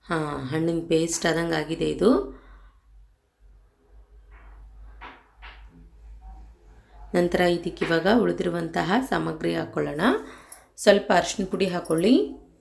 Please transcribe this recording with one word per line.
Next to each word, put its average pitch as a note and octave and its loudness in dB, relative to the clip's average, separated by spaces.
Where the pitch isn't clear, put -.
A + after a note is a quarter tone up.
ಹಾ, F3 -4
ಹಣ್ಣಿನ D#3+ -2
ಪೇಸ್ಟ್ E3 0
ಆದಂಗೆ E3 0
ಆಗಿದೆ D#3 -4
ಇದು. F3+ 2
ನಂತರ F3 2
ಇದಕ್ಕೆ F3 0
ಇವಾಗ E3 2
ಉಳಿದಿರುವಂತಹ E3+ -2
ಸಾಮಗ್ರಿ E3 -2
ಹಾಕ್ಕೊಳ್ಳೋಣ. D3+ -4
ಸ್ವಲ್ಪ G3+ 4
ಅರಿಶಿನ F#3 0
ಪುಡಿ F#3+ -2
ಹಾಕ್ಕೊಳ್ಳಿ. F3 2